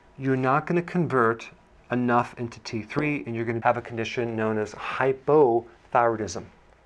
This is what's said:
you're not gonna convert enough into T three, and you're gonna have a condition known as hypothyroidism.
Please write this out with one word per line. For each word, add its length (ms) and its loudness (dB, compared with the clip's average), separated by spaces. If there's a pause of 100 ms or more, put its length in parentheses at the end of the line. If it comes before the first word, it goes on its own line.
(180)
you're 160 0
not 320 2
gonna 160 0
convert 640 0 (420)
enough 480 0
into 220 -10
T 220 -8
three, 440 -4
and 100 -6
you're 80 -4
gonna 180 -4
have 140 2
a 60 -4
condition 520 -4
known 240 0
as 140 -4
hypothyroidism. 1700 0 (420)